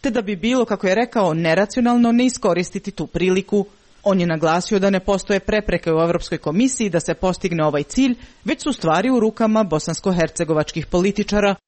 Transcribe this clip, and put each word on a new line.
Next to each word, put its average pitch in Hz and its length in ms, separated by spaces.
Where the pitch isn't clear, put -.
te 277 80
da 226 120
bi 202 140
bilo, 226 300
kako 202 220
je 185 80
rekao, 214 380
neracionalno 233 760
ne 240 140
iskoristiti 185 640
tu 151 160
priliku. 185 580
On 190 160
je 175 80
naglasio 165 520
da 196 100
ne 190 100
postoje 196 400
prepreke 190 520
u 160 100
Europskoj 170 360
komisiji 208 520
da 165 100
se 170 140
postigne 175 520
ovaj 147 180
cilj, 254 320
već 294 180
su 285 100
stvari 185 360
u 254 100
rukama 220 440
bosansko-hercegovačkih 160 1200
političara. 202 720